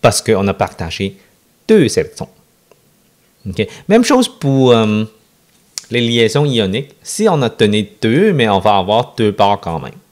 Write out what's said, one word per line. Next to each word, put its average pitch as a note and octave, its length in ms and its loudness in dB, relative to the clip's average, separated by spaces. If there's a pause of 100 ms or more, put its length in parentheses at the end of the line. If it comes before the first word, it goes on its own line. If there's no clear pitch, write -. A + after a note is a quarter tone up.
parce A2+ 180 2
qu'on G2+ 260 -2
a F#2+ 80 -2
partagé F#2+ 600 -8 (500)
deux A#2+ 320 2
électrons. - 300 -8 (1200)
Ok. - 180 -4 (220)
Même A#3 160 4
chose C4 240 2
pour, C3+ 440 2
euh, A2 320 0 (880)
les A#2+ 100 -2
liaisons A#2 440 2
ioniques. A#2 580 -2
Si - 260 -2
on D#3+ 140 0
a A#2 60 0
donné G#2 540 -2
deux, D#3+ 300 2
mais B2 160 0
on G2 100 2
va G2+ 180 2
avoir G#2 400 -2
deux A2 140 0
bords G2+ 300 0
quand E2 180 -6
même. C2+ 160 -12 (180)